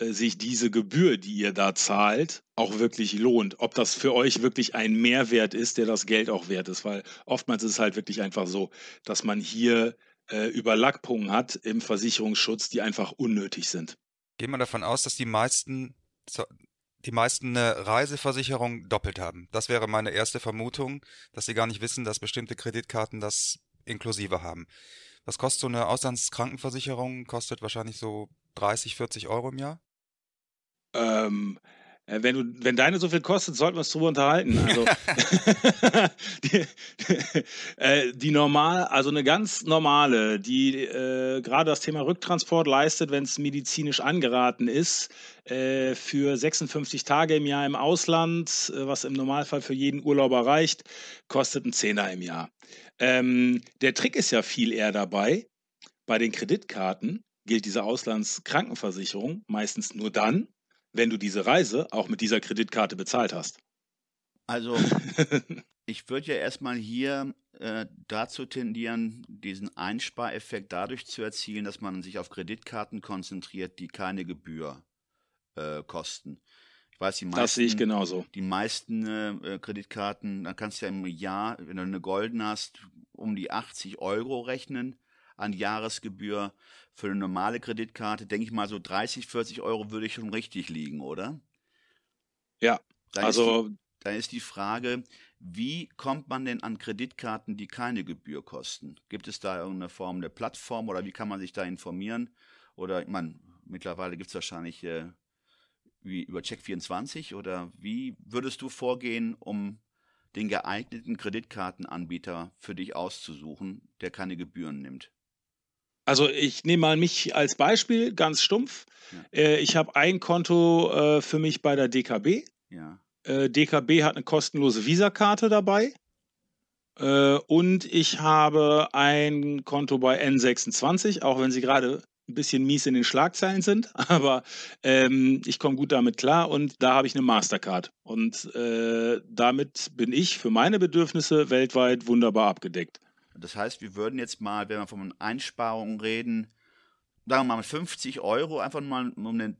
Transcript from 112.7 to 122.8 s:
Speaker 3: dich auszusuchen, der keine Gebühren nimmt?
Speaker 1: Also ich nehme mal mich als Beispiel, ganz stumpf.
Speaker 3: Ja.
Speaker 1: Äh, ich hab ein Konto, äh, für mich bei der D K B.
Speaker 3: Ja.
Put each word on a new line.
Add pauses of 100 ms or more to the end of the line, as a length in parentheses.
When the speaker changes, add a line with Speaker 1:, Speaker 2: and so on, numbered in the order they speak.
Speaker 3:
dich
auszusuchen, (140)
der
keine
Gebühren
nimmt? (920)
Speaker 1:
Also
ich
nehme
mal
mich
als
Beispiel,
ganz
stumpf. (260)
Speaker 3:
Ja.
Speaker 1:
Äh,
ich
hab
ein
Konto, (280)
äh,
für
mich
bei
der
D
K
B. (280)
Speaker 3:
Ja. (240)